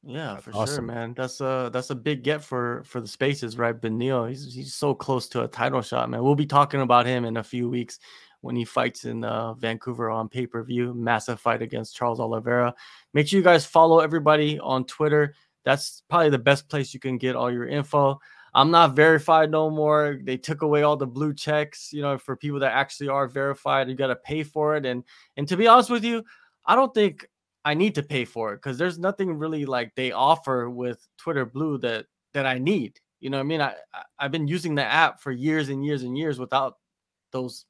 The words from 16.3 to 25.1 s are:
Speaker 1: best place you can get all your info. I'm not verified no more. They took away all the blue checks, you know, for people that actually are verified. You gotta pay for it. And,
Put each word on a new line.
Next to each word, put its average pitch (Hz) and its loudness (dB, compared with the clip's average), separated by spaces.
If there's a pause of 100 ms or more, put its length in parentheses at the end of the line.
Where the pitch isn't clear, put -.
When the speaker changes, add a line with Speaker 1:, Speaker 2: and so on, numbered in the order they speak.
Speaker 1:
best 139 2
place 143 -4
you 127 -14
can 131 -4
get 127 -2
all 123 -2
your 120 -4
info. 143 0 (320)
I'm 143 6
not 165 6
verified 156 6
no 156 2
more. 151 0
They 131 -4
took 151 -6
away 147 2
all 147 4
the 135 -4
blue 143 -4
checks, 151 -4
you 147 -8
know, 139 -2
for 127 -8
people 143 -6
that 131 2
actually 135 -2
are 139 0
verified. 135 -2
You 131 -8
gotta 131 -2
pay 151 -6
for 151 -2
it. 139 -6
And, 123 -4 (320)